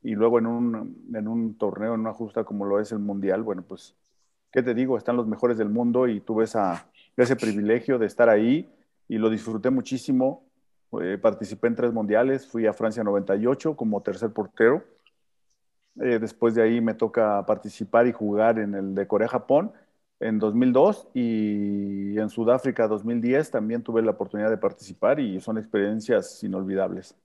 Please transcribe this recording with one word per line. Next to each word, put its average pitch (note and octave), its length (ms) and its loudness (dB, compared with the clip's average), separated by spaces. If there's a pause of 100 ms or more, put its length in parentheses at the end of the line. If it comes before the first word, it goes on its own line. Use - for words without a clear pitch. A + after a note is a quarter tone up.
y A2+ 100 -4
luego A2+ 260 4
en A2+ 60 -2
un, A#2 680 -4
en G#2+ 140 -6
un A2+ 280 -4
torneo, G#2+ 380 -4
en A2+ 60 -4
una A2 120 -6
justa A2 320 -6
como G2+ 220 -6
lo G2 140 0
es G#2 120 -6
el A2 60 -6
Mundial, G2 440 -2
bueno, G2 200 -6
pues, - 320 -20 (560)
¿qué C3 120 0
te A#2+ 120 0
digo? B2+ 240 0
Están A#2+ 180 -2
los A#2 120 -2
mejores A2+ 300 0
del G#2+ 100 0
mundo A#2+ 400 2
y G#2 120 -4
tuve A2+ 240 0
esa, G2 460 -2 (260)
ese B2 200 4
privilegio A2+ 640 0
de G#2+ 60 2
estar A#2 220 4
ahí A2+ 400 4 (380)
y A2+ 120 -4
lo A2 120 4
disfruté A2 400 -2
muchísimo. C3 760 -2 (560)
Eh, F#2+ 220 -4
participé G#2+ 460 0
en A#2 80 0
tres A#2+ 160 0
mundiales, A#2 560 0
fui A2+ 180 -2
a G#2 60 2
Francia A2 320 -4
noventa G2 320 0
y G#2+ 100 0
ocho C#3+ 300 0
como G#2+ 260 -2
tercer G#2 300 -4
portero. A2+ 520 2 (1160)
Eh, B2 200 2
después A2+ 360 0
de A#2 60 4
ahí A#2 180 4
me A2+ 140 0
toca G#2+ 520 0
participar G#2+ 600 2
y A#2 40 0
jugar A2 460 2
en G#2 160 -4
el G2 200 -6
de F#2+ 120 -2
Corea-Japón B2 680 0 (460)
en A2 200 -2
dos G#2+ 160 0
mil B2+ 180 4
dos E3+ 420 4
y G2+ 1040 -2
en G#2+ 100 -2
Sudáfrica A#2 600 2
dos G#2+ 160 -2
mil A#2 160 -2
diez C3 300 0
también A2+ 320 -2
tuve A2+ 200 0
la A2 80 2
oportunidad G#2+ 400 -2
de A2 80 0
participar G#2+ 640 -2
y G2 200 -4
son A2 180 -6
experiencias G#2+ 840 -2
inolvidables. F#2+ 720 -4 (100)